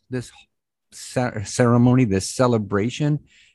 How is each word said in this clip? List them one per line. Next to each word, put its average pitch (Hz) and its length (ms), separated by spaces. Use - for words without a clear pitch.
this 123 220
ce-, - 540
ceremony, 123 600
this 95 240
celebration, 120 880